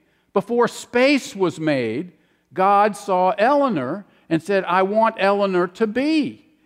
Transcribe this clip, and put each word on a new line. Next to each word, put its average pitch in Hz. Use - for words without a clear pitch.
before 233
space -
was 185
made, 147
God 202
saw 185
Eleanor 208
and 160
said, 196
"I 180
want 214
Eleanor 190
to 214
be." 254